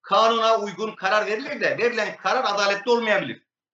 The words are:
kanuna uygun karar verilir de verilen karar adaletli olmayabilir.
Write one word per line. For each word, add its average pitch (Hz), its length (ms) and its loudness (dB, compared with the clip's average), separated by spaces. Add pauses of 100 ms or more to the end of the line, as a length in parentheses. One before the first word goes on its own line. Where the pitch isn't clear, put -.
kanuna 226 560 4
uygun 208 360 -6
karar 196 320 0
verilir 233 340 -6
de 160 180 -2
verilen 220 380 -2
karar 208 380 -2
adaletli 202 360 0
olmayabilir. 208 520 0 (320)